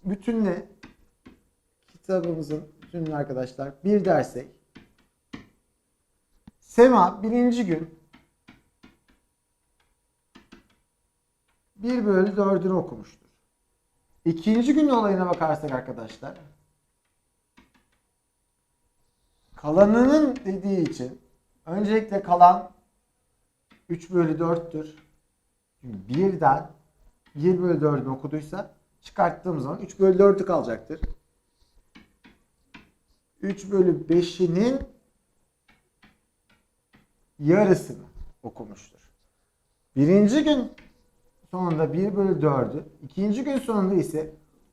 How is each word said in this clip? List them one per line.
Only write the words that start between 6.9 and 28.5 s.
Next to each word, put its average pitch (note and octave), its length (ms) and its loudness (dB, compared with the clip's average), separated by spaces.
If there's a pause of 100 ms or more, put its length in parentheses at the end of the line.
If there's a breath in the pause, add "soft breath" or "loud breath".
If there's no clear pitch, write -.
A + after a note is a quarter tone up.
birinci A#3+ 420 0
gün E3 340 -6 (3750)
bir A#3 300 -4
bölü G3 320 2
dördünü F#3+ 360 0
okumuştur. - 540 -8 (1000)
İkinci A3 480 0
gün D4+ 160 4
olayına G3+ 360 2
bakarsak D#3 460 -2
arkadaşlar, B2 640 -12 (3250)
kalanının A#3+ 800 4 (100)
dediği F#3+ 440 -2
için B2+ 320 -12 (440)
öncelikle G#3 560 -2
kalan F3 500 6 (1160)
üç E3+ 220 -8
bölü D#3+ 280 2
dörttür. E3 680 -6 (760)
Çünkü G#2 260 -16
birden D#3 640 0 (640)
bir F3 260 0
bölü F3 200 0
dördünü C#3 280 -2
okuduysa D3+ 680 -10 (240)